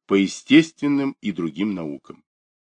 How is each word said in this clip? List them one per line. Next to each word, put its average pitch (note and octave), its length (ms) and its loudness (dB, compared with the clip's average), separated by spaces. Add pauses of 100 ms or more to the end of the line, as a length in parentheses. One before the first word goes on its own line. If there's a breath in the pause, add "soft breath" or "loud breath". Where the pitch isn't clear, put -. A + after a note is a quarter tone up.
по - 80 0
естественным C#3 1080 2
и G#2 100 -6
другим F2 420 -6
наукам. D#2+ 500 -12 (520)